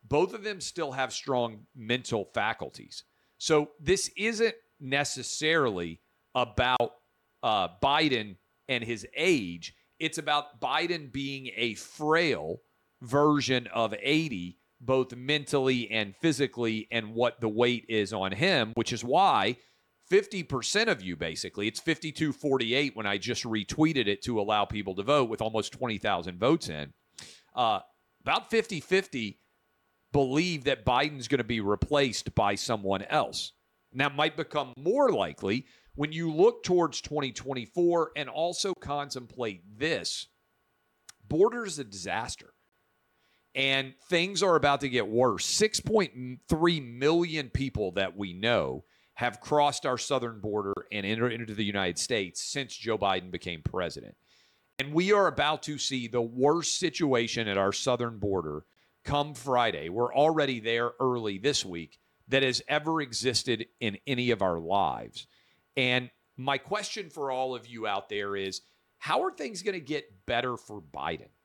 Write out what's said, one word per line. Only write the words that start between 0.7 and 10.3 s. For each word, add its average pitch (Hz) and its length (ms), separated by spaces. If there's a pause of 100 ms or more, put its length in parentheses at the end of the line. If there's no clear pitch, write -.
have 131 200
strong 117 640
mental 117 600
faculties. - 680 (340)
So 151 320 (100)
this 180 360
isn't 220 380 (240)
necessarily 131 1200 (340)
about, 123 600 (480)
uh, 104 260 (140)
Biden 135 540 (320)
and 120 160
his 110 220 (100)
age. 110 580 (240)
It's 160 200
about 147 420